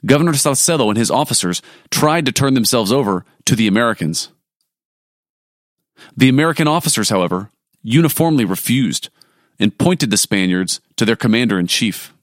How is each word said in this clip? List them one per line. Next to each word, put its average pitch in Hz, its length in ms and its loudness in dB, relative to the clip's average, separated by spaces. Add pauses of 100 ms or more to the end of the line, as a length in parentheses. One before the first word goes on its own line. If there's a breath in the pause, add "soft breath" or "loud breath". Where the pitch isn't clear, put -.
Governor 147 300 2
Salcedo 139 560 0
and 104 80 0
his 117 140 0
officers 110 500 -2 (300 loud breath)
tried 156 340 0
to 131 60 0
turn 135 240 0
themselves 110 360 0
over 101 320 0 (220 soft breath)
to 139 100 2
the 110 120 2
Americans. 104 640 -2 (1900 loud breath)
The 127 100 4
American 151 400 2
officers, 151 420 0
however, 92 420 -2 (320)
uniformly 151 600 2
refused 107 680 -2 (500 soft breath)
and 104 180 0
pointed 165 320 0
the 101 80 0
Spaniards 92 640 -2 (160)
to - 80 0
their 220 100 2
commander-in-chief. 107 1080 -2